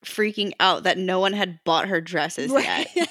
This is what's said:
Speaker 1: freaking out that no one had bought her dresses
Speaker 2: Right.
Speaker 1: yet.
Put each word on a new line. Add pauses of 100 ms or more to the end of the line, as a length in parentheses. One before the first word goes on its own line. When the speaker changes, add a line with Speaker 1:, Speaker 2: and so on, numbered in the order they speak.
Speaker 1:
freaking
out
that
no
one
had
bought
her
dresses
Speaker 2:
Right.
Speaker 1:
yet.